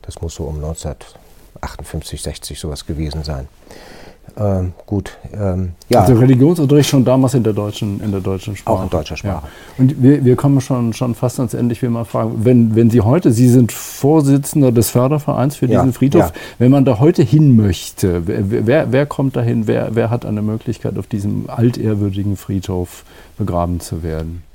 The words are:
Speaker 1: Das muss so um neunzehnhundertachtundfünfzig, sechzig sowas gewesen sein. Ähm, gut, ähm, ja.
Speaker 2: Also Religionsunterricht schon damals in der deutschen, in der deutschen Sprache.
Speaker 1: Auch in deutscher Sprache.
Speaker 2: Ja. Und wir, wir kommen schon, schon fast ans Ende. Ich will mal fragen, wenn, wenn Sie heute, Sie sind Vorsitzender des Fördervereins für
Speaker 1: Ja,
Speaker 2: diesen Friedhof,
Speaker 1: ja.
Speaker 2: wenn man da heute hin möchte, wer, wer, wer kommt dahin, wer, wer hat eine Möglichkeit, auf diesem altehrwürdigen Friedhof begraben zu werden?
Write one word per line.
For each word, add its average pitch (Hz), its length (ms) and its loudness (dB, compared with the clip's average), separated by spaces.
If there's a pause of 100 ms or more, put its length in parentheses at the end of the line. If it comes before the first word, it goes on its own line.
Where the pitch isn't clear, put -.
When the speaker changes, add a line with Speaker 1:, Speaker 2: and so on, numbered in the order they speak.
Speaker 1:
Das - 180 -14
muss 80 140 -10
so 80 100 -8
um 76 160 -8
neunzehnhundertachtundfünfzig, - 1600 -12
sechzig - 400 -12
sowas 76 240 -10
gewesen 78 400 -6
sein. 69 240 -10 (880)
Ähm, 95 340 -2 (140)
gut, - 320 -6 (160)
ähm, 92 400 -4 (160)
ja. 120 120 4
Speaker 2:
Also 127 120 6
Religionsunterricht 139 760 4
schon 135 140 4
damals 131 300 2
in 120 100 0
der 107 80 2
deutschen, 104 500 -4
in 104 100 -4
der 98 100 -4
deutschen 95 340 -6
Sprache. - 220 -2
Speaker 1:
Auch - 60 -4
in 92 60 -6
deutscher 80 280 -4
Sprache. 80 300 -8
Speaker 2:
Ja. - 40 -20 (260)
Und 131 240 2
wir, 139 220 4
wir 123 140 4
kommen 139 240 2
schon, 120 320 -2
schon 120 220 -4
fast 127 240 -4
ans 123 140 -4
Ende. 120 200 -2
Ich - 80 -6
will 123 80 -2
mal 117 160 -4
fragen, 113 400 -4
wenn, 117 300 6
wenn 117 140 6
Sie 113 120 4
heute, 127 320 4
Sie 123 160 4
sind 120 240 4
Vorsitzender 139 1000 2
des 117 200 2
Fördervereins 135 680 0
für - 80 -2
Speaker 1:
Ja, 123 160 2
Speaker 2:
diesen 131 100 2
Friedhof, 123 360 2
Speaker 1:
ja. - 40 -4 (280)
Speaker 2:
wenn 127 120 6
man 139 140 4
da 117 140 2
heute 165 240 4
hin 143 340 6
möchte, 90 680 0
wer, 110 400 -2
wer, 120 280 2
wer 143 120 2
kommt 139 300 -4
dahin, 117 320 -2
wer, 113 280 -2
wer 117 140 0
hat 117 160 -4
eine 104 160 -4
Möglichkeit, 107 560 -6
auf 98 100 -8
diesem 104 420 -6
altehrwürdigen 104 880 -2
Friedhof 90 680 -6 (340)
begraben 87 440 -4
zu 82 200 -10
werden? 82 420 -8 (120)